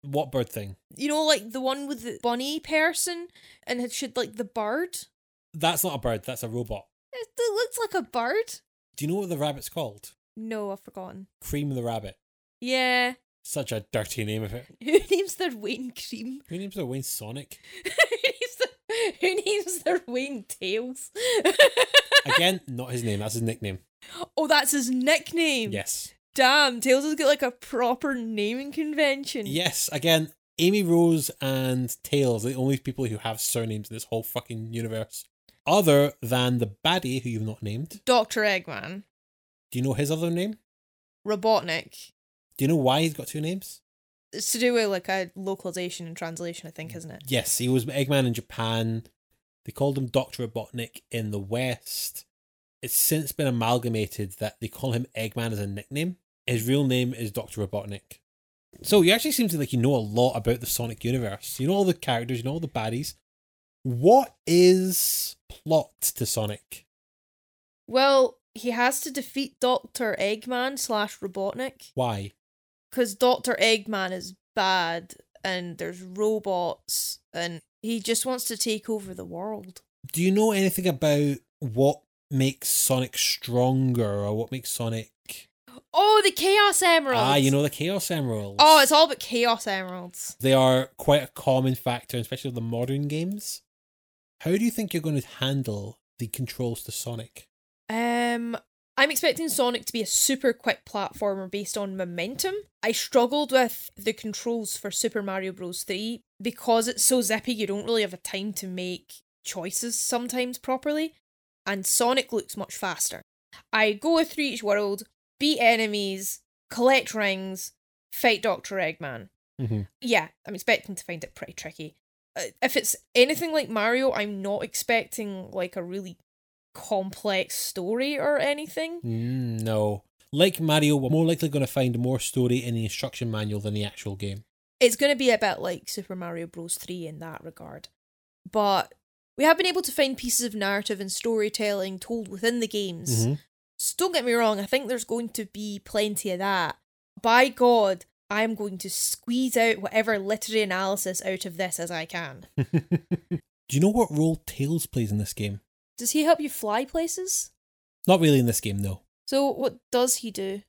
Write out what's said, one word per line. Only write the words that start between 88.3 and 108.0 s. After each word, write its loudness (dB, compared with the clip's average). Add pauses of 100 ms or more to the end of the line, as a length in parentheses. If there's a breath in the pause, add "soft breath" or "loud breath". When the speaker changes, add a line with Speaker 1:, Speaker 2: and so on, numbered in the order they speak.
Speaker 2:
Oh, 10
it's 6
all 8
about -8
Chaos 0
Emeralds. -8
Speaker 1:
They 4
are 6 (100)
quite 4
a -10
common 2
factor, -4
especially -6
with -8
the -4
modern -2
games. -6 (800)
How 0
do 2
you 4
think -4
you're -2
going 0
to -6
handle -4 (200)
the -6
controls -6
to -12
Sonic? -10 (420)
Speaker 2:
Um, -2 (420)
I'm 6
expecting 0
Sonic 0
to -8
be -2
a -2
super 2
quick -4
platformer -4
based -6
on -6
momentum. -4 (300)
I 2
struggled 2
with 2
the -2
controls -6
for -8
Super -2
Mario -4
Bros. -10
three -6 (180)
because 2
it's -2
so 6
zippy, -2
you -2
don't -6
really 0